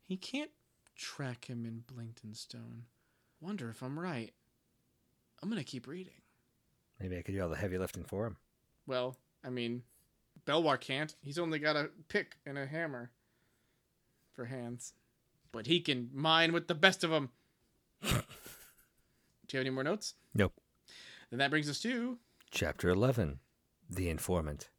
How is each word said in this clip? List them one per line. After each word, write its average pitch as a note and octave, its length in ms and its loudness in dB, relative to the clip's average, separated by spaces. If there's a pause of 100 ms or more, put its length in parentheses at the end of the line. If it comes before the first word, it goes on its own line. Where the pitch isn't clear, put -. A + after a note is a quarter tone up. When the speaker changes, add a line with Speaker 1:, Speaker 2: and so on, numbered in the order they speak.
Speaker 1:
he F#3 100 -2
can't D4 320 -6 (460)
track - 500 -8
him A#2+ 200 -6
in A#2 200 -8
Blingdenstone. A#2 960 -14 (580)
Wonder E3 280 -6
if A2+ 140 -12
I'm C#3 160 -6
right. C#3 320 -4 (1120)
I'm F#3 60 -4
gonna G3+ 140 -4
keep A#2+ 220 -10
reading." F3+ 360 -12 (800)
Speaker 2:
Maybe F2+ 180 -4
I E2+ 40 -6
could F#2+ 140 -6
do F#2+ 80 0
all E2+ 60 0
the - 80 -2
heavy F#2 200 -2
lifting F2+ 280 -4
for G#2 200 -2
him. G#2+ 120 -8 (500)
Speaker 1:
Well, B2+ 300 -2 (260)
I B2+ 60 -10
mean, B2 340 -2 (640)
Belwar D#3 320 4
can't. D3 420 -4
He's C#3+ 160 -6
only D#3+ 220 0
got D3+ 160 4
a D3 140 0 (180)
pick - 380 -2
and C#3 120 -6
a C#3 80 -4
hammer C#3 460 -4 (1200)
for B2 140 -8
hands. A#2+ 480 -8 (580)
But A2+ 160 -6
he E3+ 140 6
can B2+ 320 0
mine D#3+ 400 6
with E3+ 140 2
the E3+ 80 2
best F3+ 280 6
of E3 80 4
'em. C#3+ 180 4 (2250)
Do C3+ 100 -4
you - 20 2
have C3 80 0
any C3 60 0
more C3 100 -2
notes? G3 320 -2 (180)
Speaker 2:
Nope. G2 200 4 (760)
Speaker 1:
Then A#2+ 100 -6
that C#3 100 4
brings D3 200 2
us C#3 120 -2
to A#3+ 360 0 (340)
Speaker 2:
Chapter - 380 2
eleven, F#2 500 4 (500)
The F#2 200 0
Informant. D#2+ 680 0